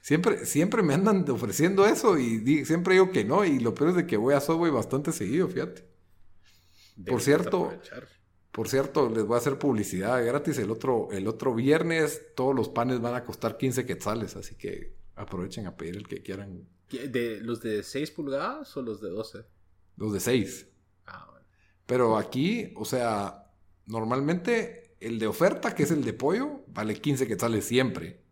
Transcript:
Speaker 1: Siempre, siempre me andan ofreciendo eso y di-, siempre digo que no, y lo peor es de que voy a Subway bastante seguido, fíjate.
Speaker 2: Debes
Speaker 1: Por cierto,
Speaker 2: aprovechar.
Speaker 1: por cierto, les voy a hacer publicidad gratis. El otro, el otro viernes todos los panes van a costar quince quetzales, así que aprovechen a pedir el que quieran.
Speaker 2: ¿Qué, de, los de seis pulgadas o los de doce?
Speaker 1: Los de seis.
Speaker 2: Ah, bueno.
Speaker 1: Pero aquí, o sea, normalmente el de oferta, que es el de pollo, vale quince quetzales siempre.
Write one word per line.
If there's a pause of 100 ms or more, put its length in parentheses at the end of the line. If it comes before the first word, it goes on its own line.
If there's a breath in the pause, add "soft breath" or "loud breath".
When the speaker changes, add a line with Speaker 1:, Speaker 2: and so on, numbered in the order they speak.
Speaker 1:
Siempre,
siempre
me
andan
ofreciendo
eso
y
di-,
siempre
digo
que
no,
y
lo
peor
es
de
que
voy
a
Subway
bastante
seguido,
fíjate. (1120 soft breath)
Speaker 2:
Debes
Speaker 1:
Por
cierto,
Speaker 2:
aprovechar. (440)
Speaker 1:
por
cierto,
les
voy
a
hacer
publicidad
gratis.
El
otro,
el
otro
viernes (140)
todos
los
panes
van
a
costar
quince
quetzales,
así
que (220)
aprovechen
a
pedir
el
que
quieran. (200)
Speaker 2:
¿Qué,
de,
los
de
seis
pulgadas
o
los
de
doce? (580)
Speaker 1:
Los
de
seis. (400)
Speaker 2:
Ah,
bueno. (400)
Speaker 1:
Pero
aquí,
o
sea, (360)
normalmente
el
de
oferta,
que
es
el
de
pollo,
vale
quince
quetzales
siempre. (100)